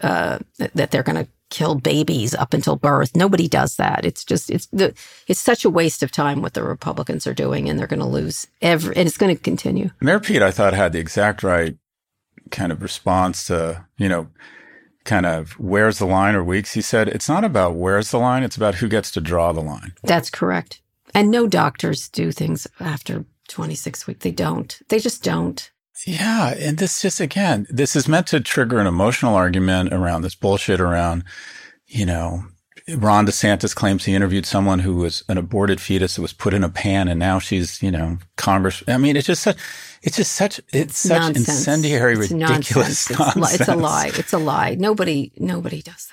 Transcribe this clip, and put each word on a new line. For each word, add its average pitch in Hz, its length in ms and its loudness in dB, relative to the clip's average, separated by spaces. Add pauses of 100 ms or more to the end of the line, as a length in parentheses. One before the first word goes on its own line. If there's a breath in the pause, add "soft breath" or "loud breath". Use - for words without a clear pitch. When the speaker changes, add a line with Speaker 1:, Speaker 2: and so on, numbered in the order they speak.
Speaker 1:
uh, - 380 0 (200)
th-, - 160 -4
that 147 160 0
they're 135 120 0
gonna 156 240 -2 (220)
kill 156 260 -2
babies 143 600 0
up - 180 -2
until 143 220 0
birth. 139 400 2
Nobody 175 320 4
does - 300 0
that. - 280 0
It's - 180 -4
just, - 260 -2
it's - 180 -4
the, 190 260 0 (340 loud breath)
it's 180 120 0
such - 260 2
a 202 40 6
waste 165 340 2
of 135 80 -4
time 147 300 -2
what - 120 -6
the - 100 -4
Republicans - 640 -6
are 64 60 -4
doing, 69 360 -2
and 73 100 -2
they're - 80 -4
gonna 143 200 -2
lose 156 400 -4 (140)
every, 170 340 2
and 175 120 4
it's 151 100 -4
gonna 190 180 4
continue. 180 540 -2 (120)
Speaker 2:
Mayor 170 180 2
Pete, 208 220 0
I 95 100 6
thought, 98 220 2
had 92 200 2
the 85 60 -2
exact 101 440 0
right 85 320 0 (760)
kind 90 200 -4
of 78 100 -6
response 92 680 0
to, 85 380 -2 (120)
you 98 120 2
know, 85 180 0 (800 loud breath)
kind 92 200 2
of, 80 280 -2
"Where's 104 460 2
the 101 60 0
line?" 95 300 4
or 92 80 0
weeks. 95 300 -2
He 113 80 -2
said, 110 260 2
"It's - 220 -4
not 180 140 2
about 95 320 2
where's 95 360 0
the 123 80 2
line, 123 240 2
it's 110 140 -6
about 104 180 2
who 117 120 -2
gets 104 240 0
to 87 100 -4
draw 85 320 2
the 80 80 -2
line." 73 320 -10 (100)
Speaker 1:
That's 170 260 0
correct. - 520 -4 (320)
And 208 180 6
no 240 160 4
doctors 156 640 0
do 165 220 -4
things 156 360 -4 (120)
after 160 460 -8 (220)
twenty-six - 580 -10
weeks. - 180 -10
They 180 80 -2
don't. 165 480 -4 (100)
They 220 100 2
just 220 240 -4
don't. 170 460 -4 (380)
Speaker 2:
Yeah. 190 500 0
And 151 200 -2
this 190 240 -2
just, - 180 -2
again, 139 500 0
this 131 260 0
is 143 120 2
meant 165 200 2
to 156 120 2
trigger 120 400 0
an 98 80 4
emotional 104 480 2
argument 92 580 2
around 87 280 0
this 87 140 -6
bullshit 98 440 2
around, 87 460 0 (600 loud breath)
you 107 180 -2
know, 85 400 -2 (500)
Ron 104 320 6
DeSantis 104 480 0
claims 95 300 0
he 98 100 2
interviewed 98 300 0
someone 98 340 2
who 92 160 0
was 87 320 -2
an 90 100 -2
aborted 98 440 0
fetus 92 340 0
that 90 60 -4
was 80 100 -4
put - 220 -2
in 98 100 2
a 85 60 0
pan, 98 400 0
and 85 100 0
now 92 180 2
she's, 90 460 -2
you 95 80 0
know, 82 260 -2 (200)
Congress. 95 500 2
I 123 100 2
mean, 143 200 4
it's 139 100 0
just - 160 0
such, 202 140 2 (440 loud breath)
it's - 140 -2
just - 160 0
such, - 280 -2
it's - 140 -12
Speaker 1:
It's 147 260 -2
Speaker 2:
such 170 220 2
Speaker 1:
nonsense. 143 280 0
Speaker 2:
incendiary, 143 640 2
Speaker 1:
It's 107 180 0
Speaker 2:
ridiculous 156 800 0
Speaker 1:
nonsense. - 0 -
It's 131 260 0
li-, 170 200 2
it's - 120 2
a - 80 2
Speaker 2:
nonsense. - 60 2
Speaker 1:
lie. 151 340 0
It's - 180 -4
a 185 40 2
lie. 139 420 0
Nobody, 185 580 0
nobody 175 440 -6
does - 320 -20